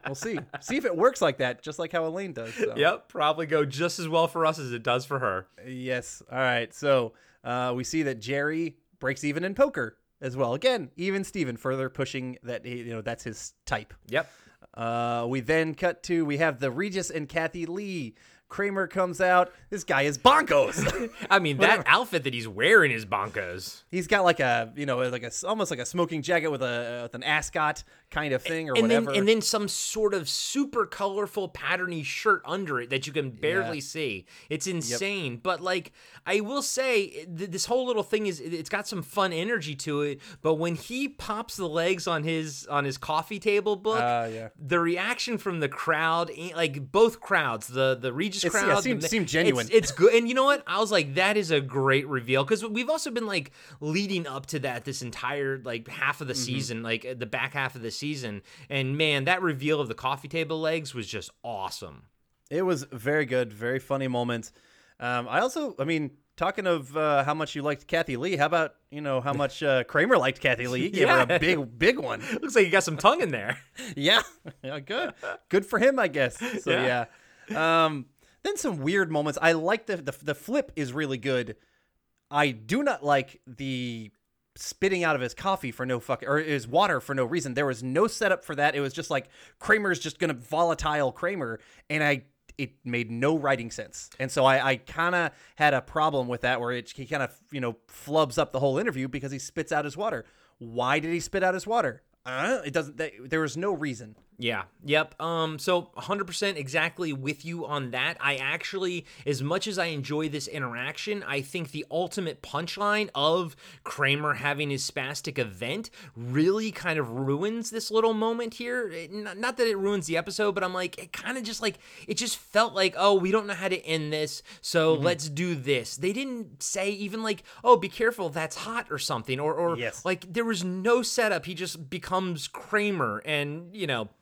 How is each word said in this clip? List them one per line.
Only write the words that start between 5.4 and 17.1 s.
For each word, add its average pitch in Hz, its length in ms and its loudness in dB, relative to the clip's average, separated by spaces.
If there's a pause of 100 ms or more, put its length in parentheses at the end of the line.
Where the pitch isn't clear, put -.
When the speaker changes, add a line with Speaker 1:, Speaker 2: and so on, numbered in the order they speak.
Speaker 1:
Yes. 127 640 -6
All 123 80 -4
right. 123 340 2
So, 131 420 2 (280)
uh, 123 320 -2
we 127 80 -2
see 160 220 0
that 131 160 -2
Jerry 147 560 -2 (240)
breaks 135 240 -2
even 147 200 0
in 190 100 -4
poker 175 420 2 (240)
as 127 160 -6
well. 123 180 2
Again, 185 420 0
even 196 280 -2
Steven 135 320 -4
further 131 320 -4
pushing 131 560 -6
that 120 200 -8
he, 123 180 -10
you 117 100 -8
know, 110 100 -8
that's 117 220 -8
his - 300 -12 (120)
type. 110 260 -4 (140)
Speaker 2:
Yep. 139 240 -2 (440)
Speaker 1:
Uh, 117 540 -2
we 131 120 -2
then 160 340 0
cut 175 300 -2
to, 165 200 2
we 147 140 0
have 147 220 2
the 135 100 0
Regis 180 400 -4